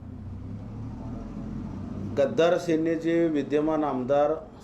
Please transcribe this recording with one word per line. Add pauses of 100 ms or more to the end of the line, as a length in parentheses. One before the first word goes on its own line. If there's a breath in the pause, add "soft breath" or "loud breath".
(2250)
गद्दार
सेनेचे
विद्यमान
आमदार (300)